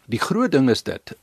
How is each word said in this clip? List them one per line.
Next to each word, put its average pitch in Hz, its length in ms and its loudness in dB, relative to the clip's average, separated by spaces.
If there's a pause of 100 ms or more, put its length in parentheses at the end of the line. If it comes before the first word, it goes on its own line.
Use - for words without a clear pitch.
Die 113 140 -6
groot 220 320 0
ding 135 180 4
is 107 140 2
dit, - 400 -10